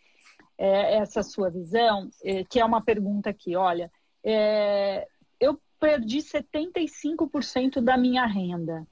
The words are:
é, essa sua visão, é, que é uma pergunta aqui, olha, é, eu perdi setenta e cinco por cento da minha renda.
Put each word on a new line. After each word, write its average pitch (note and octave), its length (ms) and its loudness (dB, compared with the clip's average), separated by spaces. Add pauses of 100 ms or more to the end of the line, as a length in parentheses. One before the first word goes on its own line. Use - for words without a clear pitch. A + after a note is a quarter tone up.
(580)
é, G3 400 2
essa G#3 240 -2
sua G3 260 -4
visão, F#3+ 600 0 (120)
é, F#3+ 220 -4
que - 160 0
é A3+ 40 4
uma A3+ 180 2
pergunta G#3 480 0
aqui, F3+ 260 -6
olha, F3 340 0 (320)
é, G#3 840 0 (320)
eu D4 180 2 (220)
perdi D4 400 2
setenta D#4 580 -6
e D#4+ 80 0
cinco D#4 400 -4
por C#4 160 -2
cento C4 380 -2
da B3+ 160 4
minha B3 300 2
renda. F3 640 -4